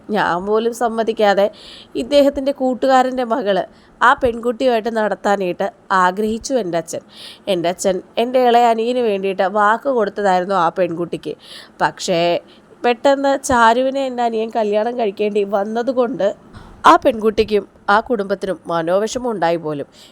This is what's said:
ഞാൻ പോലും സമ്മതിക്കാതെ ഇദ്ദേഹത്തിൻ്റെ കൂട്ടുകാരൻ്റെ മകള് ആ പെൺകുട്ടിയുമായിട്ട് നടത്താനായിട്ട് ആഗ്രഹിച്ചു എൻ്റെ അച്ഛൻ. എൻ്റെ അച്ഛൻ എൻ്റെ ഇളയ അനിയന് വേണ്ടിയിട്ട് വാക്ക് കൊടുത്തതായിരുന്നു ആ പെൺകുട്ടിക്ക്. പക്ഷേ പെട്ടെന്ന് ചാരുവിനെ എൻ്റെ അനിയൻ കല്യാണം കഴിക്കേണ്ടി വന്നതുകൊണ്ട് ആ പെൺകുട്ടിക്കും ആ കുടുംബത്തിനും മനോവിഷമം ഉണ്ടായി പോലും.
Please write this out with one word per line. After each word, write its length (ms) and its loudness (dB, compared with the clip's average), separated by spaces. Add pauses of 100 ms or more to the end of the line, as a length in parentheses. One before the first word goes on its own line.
ഞാൻ 360 -2
പോലും 280 0
സമ്മതിക്കാതെ 760 0 (480)
ഇദ്ദേഹത്തിൻ്റെ 580 2
കൂട്ടുകാരൻ്റെ 720 0
മകള് 380 0 (380)
ആ 120 6
പെൺകുട്ടിയുമായിട്ട് 840 -2
നടത്താനായിട്ട് 720 -2 (260)
ആഗ്രഹിച്ചു 600 0
എൻ്റെ 280 -2
അച്ഛൻ. 220 -10 (440)
എൻ്റെ 220 0
അച്ഛൻ 280 -2 (200)
എൻ്റെ 280 2
ഇളയ 260 6
അനിയന് 380 0
വേണ്ടിയിട്ട് 420 0
വാക്ക് 380 2
കൊടുത്തതായിരുന്നു 680 0
ആ 140 2
പെൺകുട്ടിക്ക്. 680 -4 (440)
പക്ഷേ 420 0 (600)
പെട്ടെന്ന് 500 2 (100)
ചാരുവിനെ 640 2
എൻ്റെ 180 -4
അനിയൻ 280 -2
കല്യാണം 460 -2
കഴിക്കേണ്ടി 520 -2
വന്നതുകൊണ്ട് 800 -2 (580)
ആ 100 8
പെൺകുട്ടിക്കും 680 0 (260)
ആ 100 4
കുടുംബത്തിനും 640 -4
മനോവിഷമം 680 -2
ഉണ്ടായി 260 0
പോലും. 300 -8 (240)